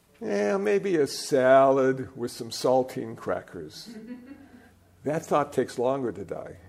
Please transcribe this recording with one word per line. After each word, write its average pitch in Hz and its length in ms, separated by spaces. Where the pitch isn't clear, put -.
go, 226 60
"Yeah, 202 300
maybe 202 380
a 143 120
salad 135 1080
with 117 160
some 117 200
saltine 127 680
crackers." 92 720
That 156 220
thought 147 280
takes 127 240
longer 127 360
to 101 100
die. - 320